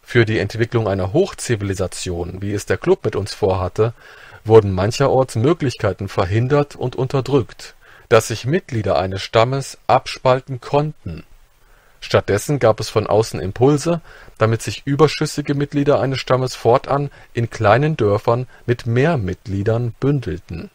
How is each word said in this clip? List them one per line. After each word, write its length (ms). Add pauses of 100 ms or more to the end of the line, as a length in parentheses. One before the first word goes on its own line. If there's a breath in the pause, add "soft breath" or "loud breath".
Für 220
die 140
Entwicklung 480
einer 260
Hochzivilisation, 1300
wie 120
es 120
der 120
Club 280
mit 100
uns 180
vorhatte, 600 (500 loud breath)
wurden 280
mancherorts 640
Möglichkeiten 760
verhindert 640
und 200
unterdrückt, 800 (340 soft breath)
dass 180
sich 180
Mitglieder 540
eines 220
Stammes 560 (100)
abspalten 720
konnten. 640 (840 soft breath)
Stattdessen 540
gab 200
es 100
von 180
außen 320
Impulse, 600 (380 loud breath)
damit 240
sich 240
überschüssige 720
Mitglieder 440
eines 200
Stammes 340
fortan 560 (240 loud breath)
in 160
kleinen 480
Dörfern 480 (220 soft breath)
mit 180
mehr 320
Mitgliedern 840
bündelten. 760